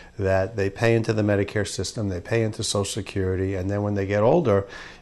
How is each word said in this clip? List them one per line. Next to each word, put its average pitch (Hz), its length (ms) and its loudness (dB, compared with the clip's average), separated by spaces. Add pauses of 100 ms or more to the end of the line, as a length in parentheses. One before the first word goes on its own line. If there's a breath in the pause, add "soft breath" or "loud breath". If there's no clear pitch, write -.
(180 loud breath)
that 95 400 2
they 98 120 0
pay 113 260 2
into 113 180 2
the 107 80 0
Medicare 101 440 2
system, 101 440 -6
they 90 100 -4
pay 117 240 0
into 107 180 -4
Social 104 220 -2
Security, 95 720 -2
and 92 140 -4
then 101 140 -2
when 104 100 -2
they 98 120 -2
get 104 160 2
older, 117 440 4 (360 loud breath)